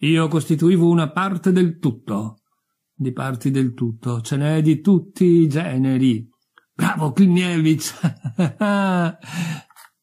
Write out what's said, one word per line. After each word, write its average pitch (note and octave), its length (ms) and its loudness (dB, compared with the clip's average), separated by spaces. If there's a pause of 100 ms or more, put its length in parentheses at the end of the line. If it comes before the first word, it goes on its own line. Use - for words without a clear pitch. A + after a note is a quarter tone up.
io D#3+ 280 0
costituivo E3 580 2
una E3+ 240 2
parte F#3+ 400 -2
del F3+ 280 2
tutto." A2 600 -6 (560)
"Di C3 160 -4
parti C3+ 380 -6
del C3 240 -2
tutto A#2 460 -6
ce B2+ 160 -6
n'è D3+ 260 0
di D3+ 180 2
tutti - 440 2
i E3+ 240 6
generi." C3 800 0 (420)
"Bravo E3 400 -2
Kliniewicz!" F3 880 2
<laughs> F3+ 1160 -2 (840)